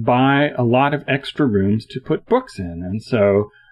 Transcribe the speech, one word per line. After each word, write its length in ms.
buy 540
a 80
lot 300
of 120
extra 380
rooms 460
to 100
put 300
books 280
in. 240
And 200
so 480